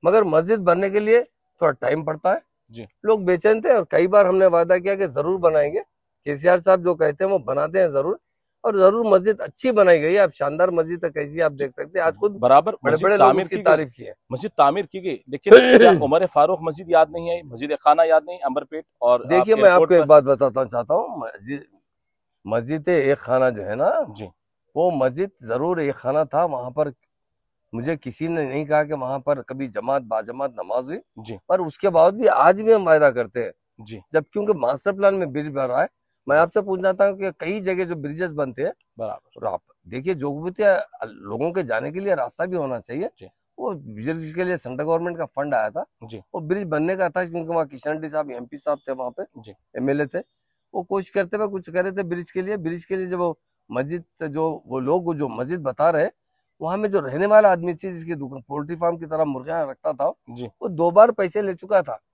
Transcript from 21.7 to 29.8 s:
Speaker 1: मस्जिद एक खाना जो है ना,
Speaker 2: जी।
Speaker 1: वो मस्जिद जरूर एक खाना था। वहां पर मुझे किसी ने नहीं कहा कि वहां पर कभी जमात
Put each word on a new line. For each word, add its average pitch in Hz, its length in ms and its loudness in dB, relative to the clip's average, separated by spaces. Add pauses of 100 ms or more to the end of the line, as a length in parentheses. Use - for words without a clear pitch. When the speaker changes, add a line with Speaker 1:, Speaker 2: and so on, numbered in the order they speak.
Speaker 1:
मस्जिद 120 420 -4
एक 143 300 2
खाना 131 320 0
जो 104 120 -8
है 98 120 -6
ना, 196 360 0
Speaker 2:
जी। 104 180 -14 (480)
Speaker 1:
वो 175 140 2
मस्जिद 143 400 -2 (120)
जरूर 139 380 -2
एक 143 140 -2
खाना 147 300 -2
था। 147 200 -2
वहां 127 260 -6
पर 147 220 -2 (840)
मुझे 131 220 -4
किसी 143 320 -10
ने 160 200 -4
नहीं 143 180 -6
कहा 151 180 2
कि 151 100 -6
वहां 135 260 -6
पर 143 200 -2
कभी 131 280 -10
जमात 120 340 -2